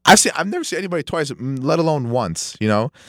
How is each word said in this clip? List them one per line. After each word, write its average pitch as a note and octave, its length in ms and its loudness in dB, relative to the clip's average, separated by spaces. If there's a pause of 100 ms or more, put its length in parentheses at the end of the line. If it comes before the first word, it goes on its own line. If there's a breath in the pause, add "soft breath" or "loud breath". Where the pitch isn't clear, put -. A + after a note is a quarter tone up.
I've F#3+ 140 8
seen, - 160 2
I've E3+ 120 -4
never E4 160 -4
seen F#3 160 -4
anybody F3 240 -4
twice, D#3 280 -4
m-, C3 260 -6
let C#3+ 220 0
alone D3+ 300 0
once, A2+ 500 -4
you G#2+ 80 0
know? G#2+ 240 2 (180 loud breath)